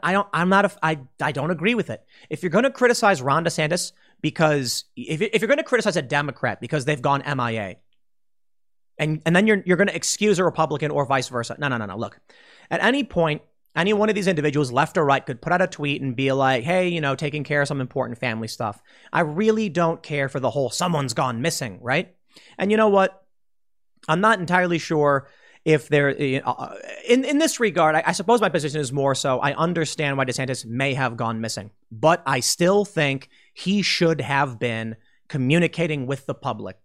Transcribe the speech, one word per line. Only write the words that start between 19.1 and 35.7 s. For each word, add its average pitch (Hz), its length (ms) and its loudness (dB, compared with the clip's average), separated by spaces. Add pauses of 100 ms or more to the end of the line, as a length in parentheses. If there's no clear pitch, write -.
I 160 80 2
really 214 480 2
don't 165 340 0
care 143 240 -4
for 139 120 -6
the 123 100 0
whole 135 200 -2
"someone's 147 440 -2
gone 127 280 -2
missing," 131 400 -4
right? 135 320 -2 (440)
And 202 140 0
you 214 60 4
know 220 120 4
what? 196 340 2 (840)
I'm 165 140 0
not 214 180 2
entirely 175 400 0
sure 143 500 0 (360)
if 156 220 2
there, 143 220 2 (360)
uh, 127 300 -6 (320)
in, 254 180 4
in 285 120 0
this 311 220 2
regard, 160 340 4
I, 160 140 2
I - 60 2
suppose 202 280 2
my 196 80 2
position 151 320 -2
is 127 100 -4
more 139 220 2
so 131 260 0
I 143 140 0
understand 160 640 -2
why 131 80 0
DeSantis 127 400 -4
may 127 300 -2
have 127 200 -2
gone 113 260 -4
missing, 107 280 -8 (220)
but 156 340 2
I 135 140 0
still 190 460 2
think 139 440 -2 (240)
he 196 280 -2
should 160 380 2
have 139 380 0
been 113 380 -4 (320)
communicating 151 800 0